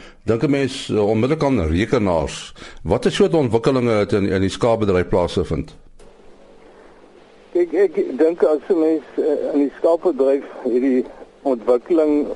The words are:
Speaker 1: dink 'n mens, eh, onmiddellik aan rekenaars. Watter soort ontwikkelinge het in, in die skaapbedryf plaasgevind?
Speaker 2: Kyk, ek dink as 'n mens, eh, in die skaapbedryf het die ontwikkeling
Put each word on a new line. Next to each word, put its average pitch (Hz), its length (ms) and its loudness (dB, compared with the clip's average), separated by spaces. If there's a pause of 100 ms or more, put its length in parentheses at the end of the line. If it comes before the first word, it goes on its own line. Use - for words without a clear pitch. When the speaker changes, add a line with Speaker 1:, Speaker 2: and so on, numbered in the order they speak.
(240)
Speaker 1:
dink 113 200 0
'n 147 60 2
mens, 139 400 -2
eh, 104 200 2
onmiddellik 131 340 2
aan 120 240 0
rekenaars. 90 840 0 (300)
Watter 165 280 0
soort 180 220 2
ontwikkelinge 123 580 2
het 104 220 0
in, 98 120 0
in 95 160 0
die 95 80 2
skaapbedryf 104 580 0
plaasgevind? 87 680 -2 (1800)
Speaker 2:
Kyk, 175 220 -2
ek 185 440 0
dink 165 260 2
as 156 160 2 (100)
'n 170 100 2
mens, 156 240 0 (140)
eh, 143 360 -2
in 147 60 2
die 139 180 0
skaapbedryf 139 640 2 (200)
het 123 180 0
die 127 240 0 (360)
ontwikkeling 139 960 0